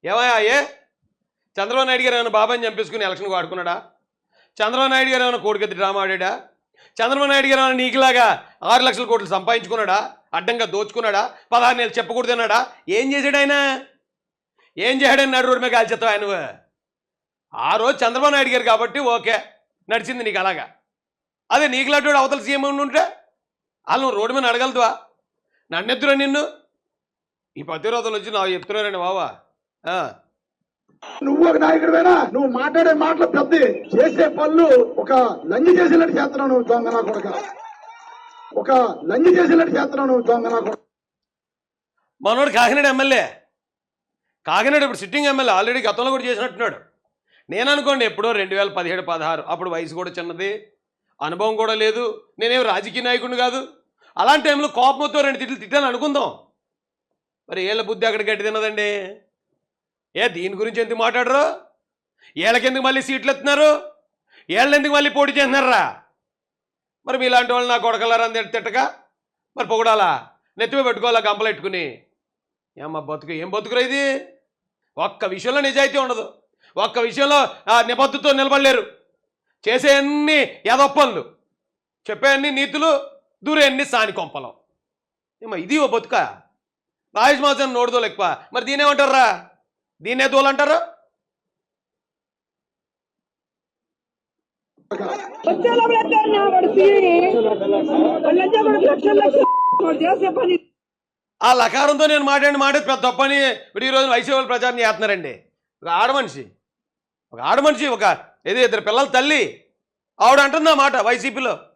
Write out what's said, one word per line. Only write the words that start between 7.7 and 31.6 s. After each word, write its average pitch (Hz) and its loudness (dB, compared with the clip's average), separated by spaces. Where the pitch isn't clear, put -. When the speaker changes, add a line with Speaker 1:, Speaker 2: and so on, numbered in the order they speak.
Speaker 1:
నీకులాగా 254 4
ఆరు 247 4
లక్షల 233 -4
కోట్లు 202 -2
సంపాదించుకున్నాడా, 202 -2
అడ్డంగా 226 -2
దోచుకున్నాడా, 208 -2
పదహారు 247 4
నెలలు 226 -4
చెప్పకూడదు 233 -2
అన్నాడా? 226 0
ఏం 262 0
చేశాడు 285 0
ఆయన? 285 2
ఏం 240 -2
చేశాడని 269 2
నడు 254 2
రోడ్డు 247 2
మీద 247 -2
కాల్చేస్తావు 226 0
ఆయన? 208 -2
ఆ 135 -4
రోజు 269 0
చంద్రబాబు 262 2
నాయుడు 269 0
గారు 247 0
కాబట్టి 233 0
ఓకే 220 -2
నడిచింది 226 -4
నీకు 196 -4
అలాగా. 175 -4
అదే 285 2
నీకులాంటి 277 0
వాడు 285 4
అవతల 269 0
సీఎం 277 -2
ఉండి 277 -2
ఉంటే 285 0
వాళ్ళు 247 0
నువ్వు 254 -2
రోడ్డు 233 -2
మీద 254 0
అడగలదువా? 247 0
నన్నెత్తురా 226 -2
నిన్ను. 277 0
ఈ 143 -16
పతివ్రతలు 214 -4
వచ్చి 208 -12
నాకు 190 -2
చెప్తున్నారండి 202 -6
బావా. 180 -4
ఆ. 175 -4
Speaker 2:
నువ్వు 294 2
ఒక 302 2